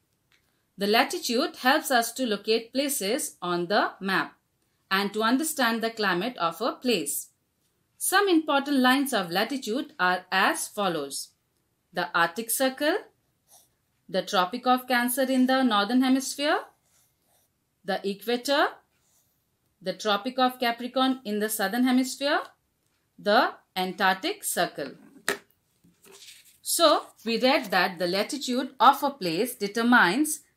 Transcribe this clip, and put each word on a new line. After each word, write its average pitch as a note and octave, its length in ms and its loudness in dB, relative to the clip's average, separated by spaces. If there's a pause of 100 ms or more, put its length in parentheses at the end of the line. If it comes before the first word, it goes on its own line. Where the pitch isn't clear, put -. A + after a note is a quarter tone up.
(760)
The G3 100 -2
latitude C4+ 720 0
helps D4 320 0
us A#3 240 0
to C4 120 -4
locate A3 480 -4
places C4+ 680 -4
on F3 260 -4
the A#3+ 320 0
map F#3 360 -2 (560)
and G3 220 0
to G#3+ 100 -2
understand A#3+ 580 0
the A3+ 80 -2
climate G#3 480 -4
of E3 240 -4
a C#4+ 120 -2
place. G#3 560 -4 (680)
Some G4+ 300 2
important D4 500 2
lines B3+ 360 2
of F#3 180 -2
latitude A3+ 680 -4
are F3+ 320 0
as A3+ 360 0
follows. D#3+ 600 -4 (640)
The F3 200 -4
Arctic F3 380 0
Circle, C#4+ 460 0 (1120)
the F#3 120 -2
Tropic F#3 460 0
of B3+ 200 2
Cancer B3 360 0
in B3+ 220 4
the C4 180 2
Northern A3 380 2
Hemisphere, C4+ 580 0 (1300)
the F#3+ 220 -6
equator, B3 600 -2 (1120)
the F3+ 120 -6
Tropic G#3 440 -2
of B3+ 220 0
Capricorn B3+ 640 -2
in G#3 160 -4
the G#3+ 100 -2
Southern G#3+ 360 0
Hemisphere, C4+ 560 0 (760)
the A3 360 2 (220)
Antarctic F#3+ 680 -2
Circle. E3 480 -4 (1700)
So, E4+ 420 4 (200)
we A3 160 0
read B3+ 320 2
that F#3 280 0
the F#3 80 -2
latitude B3 720 -4
of C#4 240 6
a C#4 80 0
place F#3+ 440 -2
determines A#3 840 2 (160)